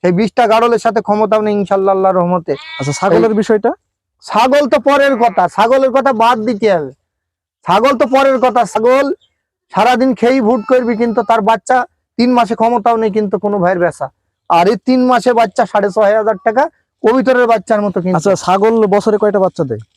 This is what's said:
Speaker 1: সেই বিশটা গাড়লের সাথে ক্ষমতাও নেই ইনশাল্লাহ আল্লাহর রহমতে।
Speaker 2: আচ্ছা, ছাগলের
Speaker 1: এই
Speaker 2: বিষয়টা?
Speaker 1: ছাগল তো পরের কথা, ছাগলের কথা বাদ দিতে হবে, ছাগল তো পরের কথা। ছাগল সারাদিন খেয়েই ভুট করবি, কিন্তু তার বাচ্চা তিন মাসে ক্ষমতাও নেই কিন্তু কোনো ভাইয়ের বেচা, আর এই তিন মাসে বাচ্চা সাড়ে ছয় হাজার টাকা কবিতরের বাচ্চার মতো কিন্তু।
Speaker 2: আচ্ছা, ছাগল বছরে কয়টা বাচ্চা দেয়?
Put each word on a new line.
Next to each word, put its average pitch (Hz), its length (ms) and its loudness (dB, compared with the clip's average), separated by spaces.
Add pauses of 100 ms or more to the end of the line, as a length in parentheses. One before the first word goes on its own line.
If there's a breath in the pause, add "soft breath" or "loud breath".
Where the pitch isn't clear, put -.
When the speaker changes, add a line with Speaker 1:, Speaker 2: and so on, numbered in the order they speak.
Speaker 1:
সেই 180 160 2
বিশটা 226 240 0 (100)
গাড়লের 233 320 0
সাথে 226 220 -2
ক্ষমতাও 214 380 0
নেই 208 160 -2
ইনশাল্লাহ 196 340 0
আল্লাহর 190 240 0
রহমতে। 175 340 -2 (260)
Speaker 2:
আচ্ছা, 143 200 -6
ছাগলের 220 340 2
Speaker 1:
এই 202 80 0
Speaker 2:
বিষয়টা? 220 300 0 (520)
Speaker 1:
ছাগল 262 480 0
তো 302 60 2 (100)
পরের 277 260 2 (100)
কথা, 208 200 0 (120)
ছাগলের 254 400 2
কথা 269 160 2 (120)
বাদ 240 140 2 (100)
দিতে 220 280 -2
হবে, 143 160 -6 (760)
ছাগল 226 360 2
তো 285 120 2
পরের 269 320 2
কথা। 240 160 0 (120)
ছাগল 254 320 2 (680)
সারাদিন 247 360 2 (100)
খেয়েই 254 280 2
ভুট 233 140 0 (100)
করবি, 247 300 0
কিন্তু 233 180 -2 (100)
তার 226 200 2
বাচ্চা 226 280 0 (400)
তিন 247 200 2
মাসে 226 220 0
ক্ষমতাও 233 420 0
নেই 214 160 -2
কিন্তু 208 260 -4
কোনো 208 200 -2
ভাইয়ের 180 200 0
বেচা, 151 240 -4 (420)
আর 170 220 2
এই 226 60 -2 (100)
তিন 254 120 2 (120)
মাসে 247 280 2
বাচ্চা 226 320 0
সাড়ে 202 240 0
ছয় 214 240 2
হাজার 214 260 -2
টাকা 233 180 0 (400)
কবিতরের 247 480 2
বাচ্চার 214 340 0
মতো 202 200 -4
কিন্তু। 185 120 -2
Speaker 2:
আচ্ছা, 190 160 0 (100)
ছাগল 196 300 2 (220)
বছরে 208 260 0
কয়টা 208 240 0
বাচ্চা 175 240 -4
দেয়? 110 120 -8 (160)